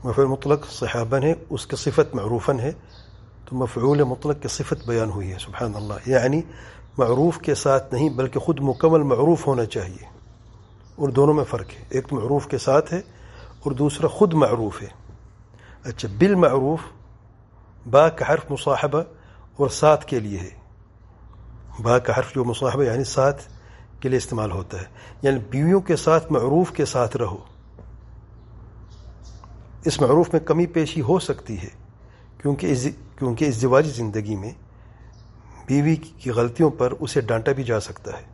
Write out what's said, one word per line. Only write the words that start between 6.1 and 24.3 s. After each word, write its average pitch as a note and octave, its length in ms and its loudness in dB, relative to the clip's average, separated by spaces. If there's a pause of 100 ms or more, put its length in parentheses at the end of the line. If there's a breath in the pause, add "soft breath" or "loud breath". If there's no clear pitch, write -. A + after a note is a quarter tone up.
معروف C3+ 400 2
کے C#3+ 180 -2
ساتھ C3+ 380 0
نہیں C#3+ 160 2
بلکہ C3 300 -2
خود D3 220 -2
مکمل D3+ 420 4
معروف C#3 440 2
ہونا B2 180 0
چاہیے، F#2 400 -8 (920)
اور C#3+ 140 -2
دونوں C#3+ 240 6
میں D3 100 2
فرق G#2+ 240 -6 (120)
ہے، - 100 -20
ایک B2+ 240 -4
معروف C#3 340 -2
کے C#3 100 -4
ساتھ C#3+ 360 2
ہے F3+ 80 -4 (580 loud breath)
اور C#3 120 -6
دوسرا D3 360 0
خود F#3 260 2
معروف A#2 480 0
ہے۔ G2+ 60 -14 (960 soft breath)
اچھا، A#2+ 240 -8 (100)
بالمعروف D#3+ 640 4 (1080)
با D3 200 6
کا C#3+ 240 -2
حرف D#3 180 -4
مصاحبہ C#3+ 500 -2 (540 soft breath)
اور C#3 140 2
ساتھ D3+ 360 4
کے B2+ 140 -2
لیے G2+ 200 -8
ہے۔ F#2 100 -10 (1300)
با A#2 180 4
کا A#2+ 180 -2
حرف - 180 -4
جو B2+ 100 0
مصاحبہ B2+ 380 -2
یعنی B2 200 0
ساتھ C#3 380 0 (580 soft breath)
کے C3 100 -4
لیے B2+ 80 2
استعمال A2 340 -4